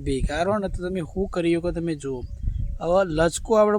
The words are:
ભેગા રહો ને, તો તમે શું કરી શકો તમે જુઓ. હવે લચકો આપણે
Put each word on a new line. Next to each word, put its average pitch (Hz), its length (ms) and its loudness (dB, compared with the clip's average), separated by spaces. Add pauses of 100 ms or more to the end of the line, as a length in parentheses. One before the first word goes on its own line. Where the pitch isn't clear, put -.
ભેગા 143 400 0
રહો 202 120 0
ને, 190 140 -4
તો - 120 -4
તમે 180 260 -4
શું 190 240 -2
કરી 170 240 2
શકો 175 180 -2
તમે 165 260 -2
જુઓ. 135 180 -6 (600)
હવે 175 200 4 (160)
લચકો 165 420 2
આપણે 208 200 6